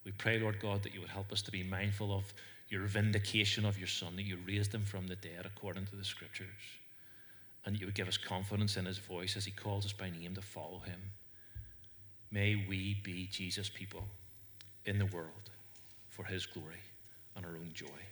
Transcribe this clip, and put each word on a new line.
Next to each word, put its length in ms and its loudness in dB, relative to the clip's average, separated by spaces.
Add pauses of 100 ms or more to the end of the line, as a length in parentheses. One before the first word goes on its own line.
We 100 -4
pray, 260 6
Lord 220 4
God, 220 4
that 100 -4
you 80 -6
would 80 -6
help 220 -4
us 120 2
to 80 -6
be 100 -2
mindful 500 2
of 220 0 (360)
your 180 0
vindication 760 6
of 120 4
your 100 -4
Son, 280 -2
that 80 -2
you 140 -2
raised 360 2
him 120 2
from 220 -2
the 100 -4
dead 280 -8
according 420 -6
to 80 -8
the 100 -6
Scriptures, 760 -8 (840)
and 100 4
that 60 4
you 40 -2
would 100 0
give 120 2
us 100 0
confidence 600 2
in 80 2
his 120 -2
voice 380 -2
as 100 0
he 60 -6
calls 340 0
us 80 -2
by 160 -2
name 260 -6
to 60 -6
follow 380 -8
him. 320 -8 (1200)
May 240 6
we 400 2
be 320 -2
Jesus' 420 -2
people 400 -8 (760)
in 120 4
the 80 6
world 460 -4 (560)
for 160 -10
his 220 -2
glory 360 -8 (540)
and 100 -6
our 120 -6
own 160 -8
joy. 380 -10